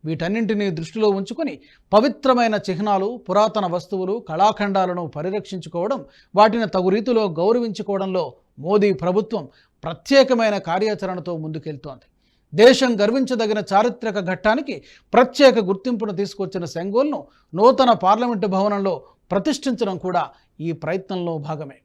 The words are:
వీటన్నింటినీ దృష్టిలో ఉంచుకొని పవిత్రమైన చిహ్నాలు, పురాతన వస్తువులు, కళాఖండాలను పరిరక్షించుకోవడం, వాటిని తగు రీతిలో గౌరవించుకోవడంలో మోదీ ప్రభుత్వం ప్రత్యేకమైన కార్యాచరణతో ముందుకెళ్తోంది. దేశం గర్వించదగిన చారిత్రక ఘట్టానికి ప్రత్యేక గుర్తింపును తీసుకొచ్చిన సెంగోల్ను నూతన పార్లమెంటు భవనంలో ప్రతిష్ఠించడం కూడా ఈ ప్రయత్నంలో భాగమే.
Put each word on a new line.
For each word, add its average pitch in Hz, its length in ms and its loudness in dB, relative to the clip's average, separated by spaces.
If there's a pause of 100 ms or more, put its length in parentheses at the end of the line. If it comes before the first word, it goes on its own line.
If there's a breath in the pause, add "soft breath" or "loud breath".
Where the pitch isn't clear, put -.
వీటన్నింటినీ 202 600 -2 (100)
దృష్టిలో 208 320 0 (100)
ఉంచుకొని 208 360 -8 (380 soft breath)
పవిత్రమైన 240 640 2 (120)
చిహ్నాలు, 196 420 -2 (200)
పురాతన 208 360 2 (100)
వస్తువులు, 185 400 -4 (140)
కళాఖండాలను 190 760 0 (100)
పరిరక్షించుకోవడం, 185 840 -6 (360 soft breath)
వాటిని 214 400 4
తగు 185 220 2
రీతిలో 220 280 0 (140)
గౌరవించుకోవడంలో 196 840 -2 (440)
మోదీ 202 240 4 (120)
ప్రభుత్వం 196 400 -2 (400 soft breath)
ప్రత్యేకమైన 226 720 2 (140)
కార్యాచరణతో 185 640 -4 (100)
ముందుకెళ్తోంది. 151 640 -12 (460)
దేశం 247 380 8 (100)
గర్వించదగిన 220 580 0 (120)
చారిత్రక 214 480 0 (120)
ఘట్టానికి 220 440 -2 (380 soft breath)
ప్రత్యేక 247 460 6 (100)
గుర్తింపును 208 500 -4
తీసుకొచ్చిన 190 540 -6
సెంగోల్ను 220 460 -2 (380 soft breath)
నూతన 247 340 6 (140)
పార్లమెంటు 220 500 2
భవనంలో 196 380 0 (380 soft breath)
ప్రతిష్ఠించడం 220 720 -2
కూడా 175 180 0 (440 soft breath)
ఈ - 20 -4 (140)
ప్రయత్నంలో 180 500 -6 (140)
భాగమే. 147 380 -10